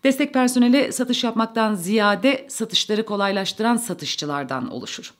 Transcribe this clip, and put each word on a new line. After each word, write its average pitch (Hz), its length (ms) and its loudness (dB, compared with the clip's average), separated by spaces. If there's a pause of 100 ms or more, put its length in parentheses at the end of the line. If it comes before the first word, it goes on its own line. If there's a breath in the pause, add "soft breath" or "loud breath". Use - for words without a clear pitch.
Destek 285 300 2
personeli 247 580 4
satış 247 320 -2
yapmaktan 220 500 0
ziyade 208 720 2
satışları 220 560 -2
kolaylaştıran 202 720 0
satışçılardan 143 920 -4
oluşur. - 500 -12